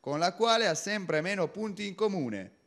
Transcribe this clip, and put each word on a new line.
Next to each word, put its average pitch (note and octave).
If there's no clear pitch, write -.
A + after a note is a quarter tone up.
con C#3+
la F3+
quale A3+
ha D#3+
sempre E3+
meno F#3
punti G#3
in G3
comune. C#3+